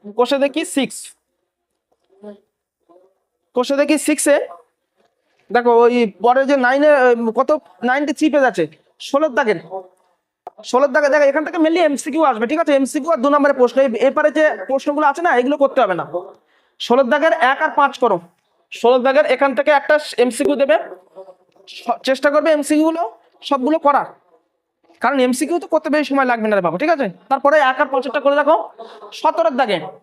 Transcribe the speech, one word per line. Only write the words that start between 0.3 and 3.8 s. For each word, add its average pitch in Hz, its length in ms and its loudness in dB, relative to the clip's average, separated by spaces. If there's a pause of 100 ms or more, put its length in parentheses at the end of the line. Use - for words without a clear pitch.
দেখি 277 260 -2
সিক্স, - 320 -4 (2500)
কষে 247 200 -2
দেখি 285 200 2 (120)